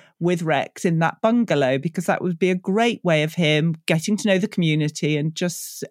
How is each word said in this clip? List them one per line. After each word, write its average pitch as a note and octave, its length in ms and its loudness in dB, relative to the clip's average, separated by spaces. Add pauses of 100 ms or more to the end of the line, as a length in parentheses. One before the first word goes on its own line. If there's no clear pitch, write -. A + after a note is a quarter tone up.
(220)
with F3 200 0
Rex D#3 440 -2
in E3+ 140 2
that E3 220 0
bungalow, E3 560 2
because E3 280 -4
that - 160 0
would F3+ 180 -4
be F3+ 100 2
a F#3 60 2
great G#3 480 0
way D#3 200 2
of D#3 100 -4
him D#3 420 2 (120)
getting E3+ 280 0
to G#3 140 -4
know F#3+ 80 4
the F#3 100 0
community D3+ 720 0
and D#3+ 180 -2
just, - 560 -6